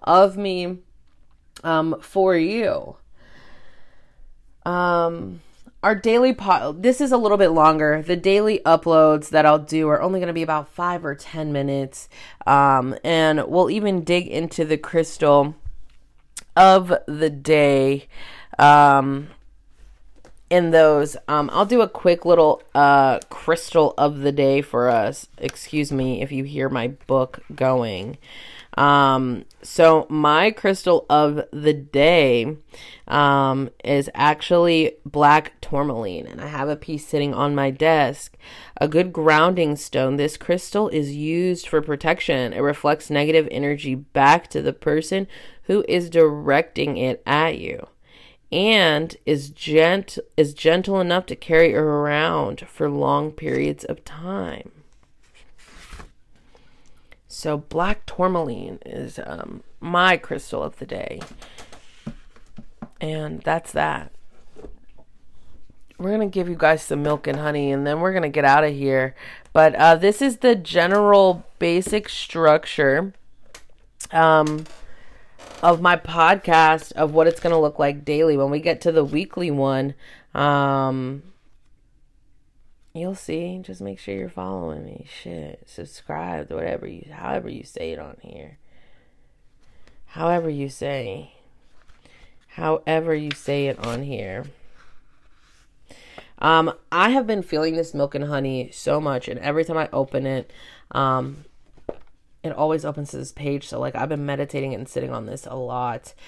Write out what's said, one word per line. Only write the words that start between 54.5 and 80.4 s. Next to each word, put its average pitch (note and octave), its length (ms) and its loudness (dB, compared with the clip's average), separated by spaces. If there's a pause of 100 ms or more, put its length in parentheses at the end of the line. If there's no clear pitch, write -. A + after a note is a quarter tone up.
So - 280 -8
black E3+ 480 -4
tourmaline D3 800 -4
is, - 400 -14
um, - 380 -14 (180)
my F3 380 2
crystal - 440 -10
of - 160 -10
the - 80 -14
day. - 340 -12 (1800)
And D#3 400 -8
that's E3 320 -6
that. D3+ 400 -6 (1900)
We're F#3 120 -6
gonna G#3+ 160 -2
give F#3+ 220 -4
you F3 80 -6
guys D#3 260 2
some D3 200 -6
milk D3 240 -2
and C#3+ 120 -4
honey, D3 340 -4
and C#3 140 -4
then D3 140 -4
we're F#3 120 -2
gonna F3 160 -2
get C#3+ 160 -2
out C#3+ 200 6
of D3+ 100 -2
here. C3+ 400 -2 (400)
But, D#3 220 6
uh, E3 200 8
this G3 240 2
is C4+ 180 0
the B3 160 4
general F#3+ 920 4 (120)
basic F3+ 520 -2
structure, D#3 1040 0 (960)
um, D#3 560 2 (960)
of E3+ 180 4
my F3 160 4
podcast, E3 960 2
of D3+ 220 -2
what D#3+ 120 6
it's E3 140 0
gonna E3+ 200 2
look D3+ 180 0
like C#3+ 260 -2
daily. D3+ 320 2
When C#3 140 0
we D3 100 -2
get D#3+ 220 -4
to E3+ 100 0
the D#3+ 120 2
weekly E3 460 -6
one, C3+ 440 -2 (400)
um, C#3 880 -2 (1700)